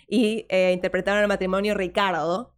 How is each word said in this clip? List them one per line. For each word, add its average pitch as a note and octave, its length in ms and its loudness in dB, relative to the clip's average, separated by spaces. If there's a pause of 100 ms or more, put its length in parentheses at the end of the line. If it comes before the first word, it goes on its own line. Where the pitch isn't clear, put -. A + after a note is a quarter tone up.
y, A3 440 0
eh, F#3 220 2
interpretaron F#3 500 0
al G#3 60 2
matrimonio G3 460 0
Ricardo, F#3 840 -2